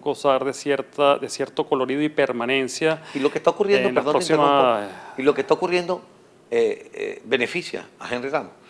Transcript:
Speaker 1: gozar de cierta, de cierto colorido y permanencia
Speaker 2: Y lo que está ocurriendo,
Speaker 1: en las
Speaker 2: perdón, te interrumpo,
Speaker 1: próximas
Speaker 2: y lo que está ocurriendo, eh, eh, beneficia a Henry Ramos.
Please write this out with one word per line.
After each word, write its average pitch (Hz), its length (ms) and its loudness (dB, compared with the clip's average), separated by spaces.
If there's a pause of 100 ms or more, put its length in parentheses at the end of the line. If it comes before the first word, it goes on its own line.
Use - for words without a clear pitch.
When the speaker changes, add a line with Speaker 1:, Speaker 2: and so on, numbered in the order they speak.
Speaker 1:
gozar 135 440 0
de 135 80 -4
cierta, 139 640 0
de 135 120 -6
cierto - 360 -4
colorido 135 380 0
y 151 60 0
permanencia 135 920 0 (140)
Speaker 2:
Y 143 40 -2
lo 147 120 2
que 151 80 -4
está - 100 2
ocurriendo, 196 400 2
Speaker 1:
en 127 60 -2
las 123 80 2
Speaker 2:
perdón, 143 160 2
te - 60 -2
interrumpo, 147 260 4
Speaker 1:
próximas 117 400 4 (260)
Speaker 2:
y 131 60 -6
lo 139 100 4
que 135 80 -4
está 151 140 2
ocurriendo, 175 460 -2 (540)
eh, 113 380 0
eh, - 320 -8
beneficia 120 640 -4 (120)
a 110 140 -10
Henry 123 160 -6
Ramos. 135 220 -4 (180)